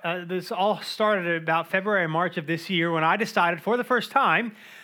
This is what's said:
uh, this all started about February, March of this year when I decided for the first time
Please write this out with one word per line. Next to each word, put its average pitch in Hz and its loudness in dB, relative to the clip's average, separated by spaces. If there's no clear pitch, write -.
uh, 175 -4
this 180 -6
all 196 0
started 180 0
about 160 0
February, 190 0
March 165 0
of 156 -8
this 160 -4
year 170 2
when 165 2
I 170 4
decided 180 0
for 220 0
the 247 -2
first 240 -2
time 226 2